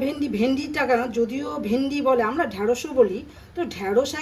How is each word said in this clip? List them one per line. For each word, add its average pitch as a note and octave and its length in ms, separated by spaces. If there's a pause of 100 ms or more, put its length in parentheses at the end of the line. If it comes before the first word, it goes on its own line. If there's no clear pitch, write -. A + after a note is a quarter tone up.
ভেন্ডি, C#4+ 260 (100)
ভেন্ডিটা C#4 440 (360)
যদিও B3+ 300 (200)
ভেন্ডি C4+ 300 (100)
বলে, B3 220
আমরা D#4 140 (100)
ঢ্যাঁড়সও A#3+ 460
বলি, G3+ 180 (360)
তো F4 60 (140)
ঢ্যাঁড়স G3+ 360 (120)